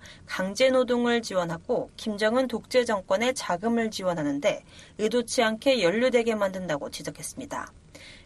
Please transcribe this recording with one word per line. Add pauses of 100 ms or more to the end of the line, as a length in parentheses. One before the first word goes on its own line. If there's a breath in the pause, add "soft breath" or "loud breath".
(260 loud breath)
강제
노동을
지원하고
김정은
독재
정권의
자금을
지원하는데 (360 loud breath)
의도치
않게
연루되게
만든다고
지적했습니다. (520 loud breath)